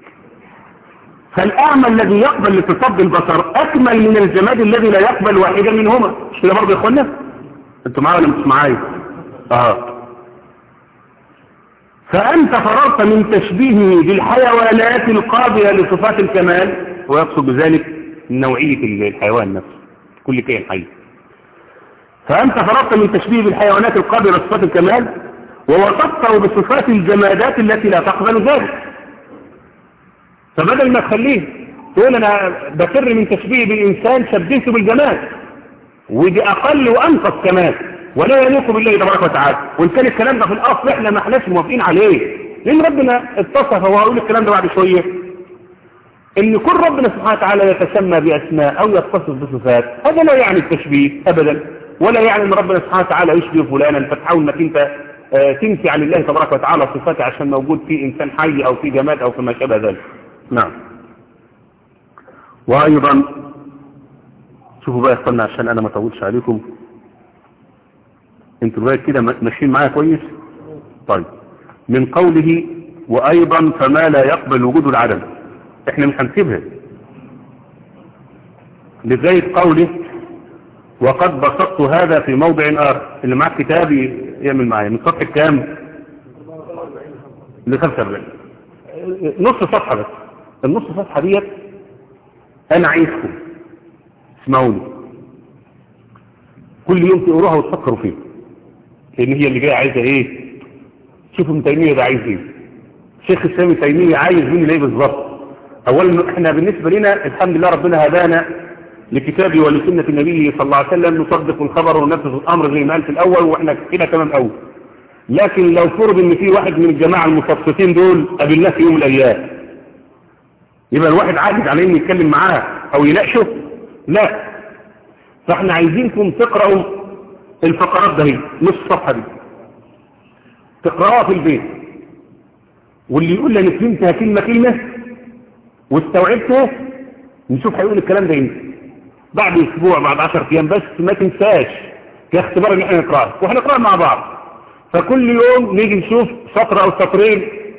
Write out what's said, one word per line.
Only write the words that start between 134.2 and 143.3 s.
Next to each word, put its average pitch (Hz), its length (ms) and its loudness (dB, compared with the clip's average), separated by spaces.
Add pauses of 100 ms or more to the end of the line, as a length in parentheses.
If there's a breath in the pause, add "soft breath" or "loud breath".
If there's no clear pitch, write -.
كلمة 233 380 2 (1120)
واستوعبتها"، 196 800 0 (800)
نشوف 131 260 -4
هيقول 202 220 -2
الكلام 190 300 -2
ده 160 100 0
إمتى، - 360 -6 (600)
بعد 170 240 0
أسبوع، 165 420 2
بعد 143 200 0
عشر 156 320 -2
أيام، 156 160 0
بس 190 140 0 (180)
ما 180 140 0
تنساش 190 540 2 (640)
كاختبار 185 420 0
إن 185 80 0
إحنا 185 160 0
نقرأها، 127 440 0